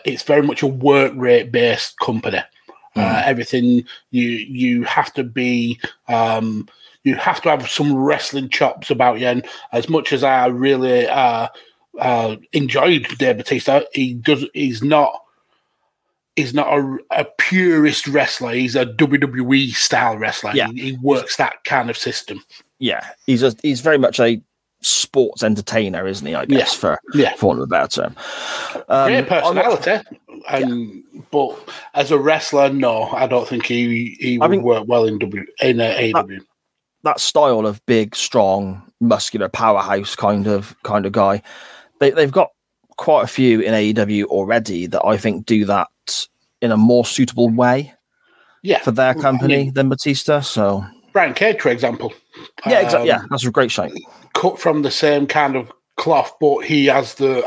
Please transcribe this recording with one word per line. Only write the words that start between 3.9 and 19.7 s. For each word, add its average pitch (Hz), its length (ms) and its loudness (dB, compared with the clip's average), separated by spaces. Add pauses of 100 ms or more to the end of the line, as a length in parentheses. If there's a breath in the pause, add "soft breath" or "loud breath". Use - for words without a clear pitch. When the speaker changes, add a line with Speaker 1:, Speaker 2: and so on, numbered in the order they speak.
Speaker 1:
you, 120 180 0
you 120 540 -2
have - 300 -2
to 135 100 -4
be, 120 560 -2 (280 loud breath)
um, 113 600 -2 (360 soft breath)
you 131 120 2
have - 260 -2
to 165 80 0
have 139 200 0
some 147 260 0
wrestling 139 540 -2
chops - 400 -2
about 123 300 2
you. 123 80 -2
And 123 180 -2 (260 loud breath)
as 120 160 -2
much 160 260 -2
as 131 100 0
I 127 240 2
really, 127 600 2
uh, 120 400 0 (520 soft breath)
uh, 113 360 -2 (180)
enjoyed 143 540 0 (100)
Dave 127 200 0
Batista, - 440 0 (120)
he 127 200 -2
does, 127 400 0
he's 127 300 -4
not, 147 380 2 (1120)
he's 131 180 -2
not 143 140 2
a, 135 300 0 (140)
a 147 140 0 (140)
purist 165 680 2
wrestler. 127 460 -2
He's 123 220 -2
a 127 100 2
W 135 340 0
W 127 340 -2
E 135 180 0